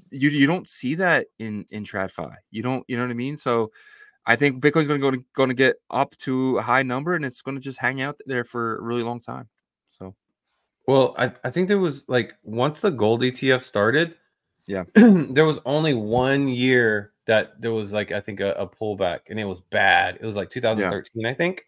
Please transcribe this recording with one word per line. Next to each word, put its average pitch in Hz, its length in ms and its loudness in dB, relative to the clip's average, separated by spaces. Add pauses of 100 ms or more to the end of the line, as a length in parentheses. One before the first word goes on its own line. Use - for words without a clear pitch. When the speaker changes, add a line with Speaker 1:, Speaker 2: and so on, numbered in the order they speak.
(100)
Speaker 1:
you, 135 200 0
you 143 180 2
don't 180 200 -2
see 131 280 -6
that 165 320 0 (100)
in, 107 320 -8
in 104 140 -10
TradFi. 95 500 -8 (160)
You 107 140 -8
don't, 127 240 -4
you 127 80 -4
know 120 80 -2
what 123 60 -4
I 117 40 -6
mean? 131 220 -6
So 117 340 0 (560)
I 117 100 4
think 131 240 0
Bitcoin's 147 280 2
gonna 143 100 0
go 135 140 0
to, 127 120 -6 (100)
gonna 131 200 2
get 131 220 4 (140)
up 139 280 -2
to 131 400 -2
a 110 40 -2
high 120 200 2
number, 135 320 -4
and 156 100 -4
it's 127 180 -10
gonna 135 180 -10
just 135 180 -12
hang 131 240 -4
out 147 240 -8
there 123 180 -4
for 113 340 -6
a - 40 -12
really 117 220 -4
long 120 160 -8
time. 123 280 -14 (400)
So. 95 280 -18 (680)
Speaker 2:
Well, 131 320 4
I, 123 120 0 (140)
I 127 60 -6
think 180 180 0
there 202 100 2
was, 156 300 -4
like, 123 240 0 (100)
once 123 380 -2
the 202 100 0
gold 117 320 2
E 127 80 2
T 131 220 0
F 127 100 2
started, 139 540 0 (500)
Speaker 1:
Yeah. 95 220 -6
Speaker 2:
<clears throat> - 60 -4
there 165 500 8
was 156 200 0
only 147 300 0
one 127 540 0
year 120 640 2 (140)
that 110 340 2
there 120 120 -4
was, 104 200 -4
like, 104 200 -4
I 104 80 -4
think 101 200 -10
a, 98 120 -2
a 98 140 -6
pullback, 98 640 -4
and 95 100 -8
it 107 60 -4
was 92 160 -8
bad. 95 600 2
It 110 60 -8
was, 107 100 -6
like, 95 120 -4
Speaker 1:
Yeah. - 60 -14
Speaker 2:
two 131 60 -8
thousand 107 300 0
thirteen, 110 360 -6
I 127 80 -4
think. 175 340 -4